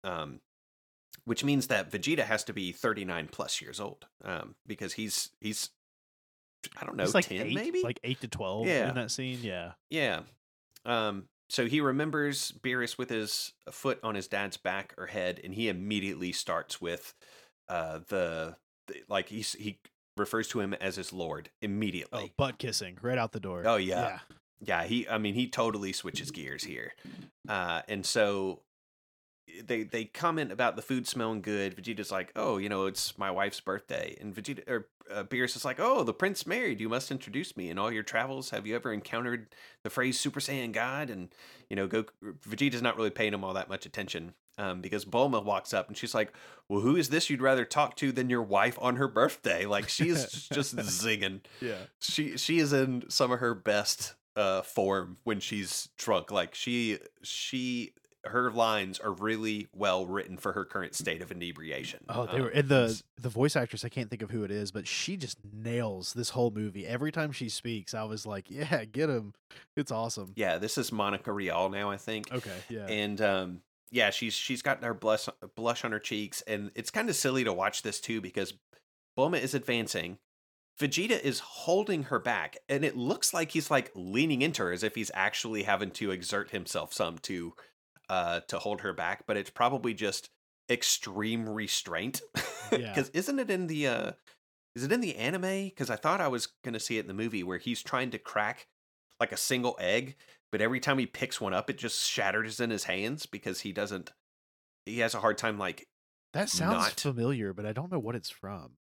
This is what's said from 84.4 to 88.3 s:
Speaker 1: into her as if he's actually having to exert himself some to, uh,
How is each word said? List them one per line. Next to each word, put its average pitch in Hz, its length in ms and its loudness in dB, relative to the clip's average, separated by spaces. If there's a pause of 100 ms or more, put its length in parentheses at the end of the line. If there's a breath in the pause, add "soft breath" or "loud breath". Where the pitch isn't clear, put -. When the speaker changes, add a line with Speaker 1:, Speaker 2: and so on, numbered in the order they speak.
Speaker 1:
into 147 220 2
her 87 100 2
as 90 100 -2
if 107 120 0
he's 110 180 -4
actually 104 500 0
having 98 280 2
to 101 200 -2
exert 95 400 -4
himself 87 420 -4
some 85 260 -2
to, 87 360 -6 (540 loud breath)
uh, 85 320 2